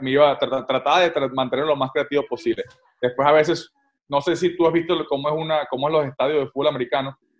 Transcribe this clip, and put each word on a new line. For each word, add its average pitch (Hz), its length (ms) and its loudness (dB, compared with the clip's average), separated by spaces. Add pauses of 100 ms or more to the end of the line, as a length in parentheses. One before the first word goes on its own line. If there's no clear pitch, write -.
me 131 100 -6
iba 143 200 6
a 135 80 -2
tra-, 123 260 -2
trataba 139 360 2
de 170 120 2
tra-, 139 180 -2
mantenerlo 131 420 -2
lo 139 40 0
más 131 140 -4
creativo 143 360 -2
posible. - 360 -4 (360)
Después 127 280 0
a 147 40 6
veces, 156 400 2 (380)
no 143 100 0
sé 165 160 0
si 170 220 -2
tú 170 80 4
has 160 80 4
visto 170 220 0
lo, 160 100 -4
cómo 143 240 -4
es 151 60 0
una, 156 340 -2
cómo 131 180 -2
es 160 60 0
los 151 140 2
estadios 139 320 -2
de 135 120 -2
fútbol 143 180 -2
americano, 135 460 -4 (240)